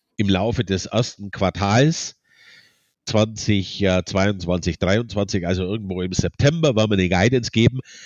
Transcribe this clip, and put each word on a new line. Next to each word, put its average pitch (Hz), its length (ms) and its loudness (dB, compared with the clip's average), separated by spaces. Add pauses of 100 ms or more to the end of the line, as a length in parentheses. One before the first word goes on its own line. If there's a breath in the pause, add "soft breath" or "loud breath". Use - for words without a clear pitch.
(200)
im 101 100 0
Laufe 107 340 0
des 92 240 -4
ersten 101 420 -4
Quartals 104 880 0 (880 soft breath)
zwanzig, 107 800 0
äh, 92 200 2
zweiundzwanzig, 90 760 -2
dreiundzwanzig, 98 680 -2
also 92 160 0
irgendwo 92 400 -6
im 92 100 -4
September 143 640 0
werden 107 140 2
wir 104 80 2
eine 92 100 2
Guidance 110 440 2
geben. 117 300 2 (240 loud breath)